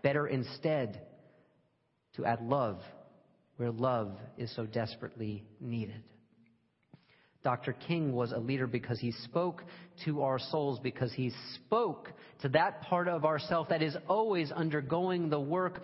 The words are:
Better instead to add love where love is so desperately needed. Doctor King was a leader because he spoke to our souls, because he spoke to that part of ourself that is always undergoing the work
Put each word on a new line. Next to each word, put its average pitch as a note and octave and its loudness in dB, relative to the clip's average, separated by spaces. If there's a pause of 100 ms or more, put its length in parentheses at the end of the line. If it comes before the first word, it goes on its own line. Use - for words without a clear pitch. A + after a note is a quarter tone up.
Better C#3 4
instead C3 0 (1080)
to - -4
add A2+ 2
love A#2 2 (760)
where A#2+ 0
love A2+ 0 (200)
is A#2+ -6
so A2+ -4
desperately A2 -6 (140)
needed. A2 -6 (1400)
Doctor B2 0
King D#3+ 0
was A#2+ 0
a A2 -2
leader B2+ 0
because A#2 -2
he A#2+ 0
spoke F3 -2 (420)
to D3 0
our C3+ 2
souls, C#3 0
because B2+ -2
he B2+ -2 (240)
spoke - 0 (280)
to C#3 0
that D#3+ 4
part F3 2
of E3 2
ourself D#3 2
that E3 2
is D#3 2 (100)
always F#3 2
undergoing E3 2
the D3 2
work F3+ 0